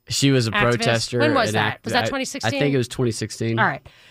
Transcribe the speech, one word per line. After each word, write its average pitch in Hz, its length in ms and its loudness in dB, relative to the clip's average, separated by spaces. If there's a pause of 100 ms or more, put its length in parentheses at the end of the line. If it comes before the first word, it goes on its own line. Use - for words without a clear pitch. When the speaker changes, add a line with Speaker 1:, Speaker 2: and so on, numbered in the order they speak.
Speaker 1:
She 139 240 2
was 127 160 4
a 110 40 -2
Speaker 2:
activist? 107 100 0
Speaker 1:
protester 117 580 0
Speaker 2:
When 302 140 2
was 240 160 2
Speaker 1:
and - 60 -2
Speaker 2:
that? 214 180 0
Speaker 1:
act-, - 100 -16
Speaker 2:
Was 226 100 -6
that 233 120 2
Speaker 1:
I, - 20 0
Speaker 2:
twenty 262 180 -4
sixteen? 262 300 -4
Speaker 1:
I 277 40 -4
think 143 140 2
it 135 40 2
was 120 100 0
twenty 120 240 -2
sixteen. 113 480 -4
Speaker 2:
All 214 60 4
right. 147 200 -4 (260)